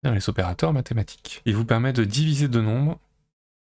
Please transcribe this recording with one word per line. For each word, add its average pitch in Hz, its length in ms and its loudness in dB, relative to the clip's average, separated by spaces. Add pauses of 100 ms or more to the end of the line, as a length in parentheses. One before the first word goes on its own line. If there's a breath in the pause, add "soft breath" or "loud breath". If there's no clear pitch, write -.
Dans 123 100 2
les 101 160 0
opérateurs 95 440 0
mathématiques. - 720 -4
Il 110 100 2
vous 113 100 0
permet 120 280 2
de 123 100 2
diviser 143 460 2
deux 117 120 2
nombres 123 380 0 (760)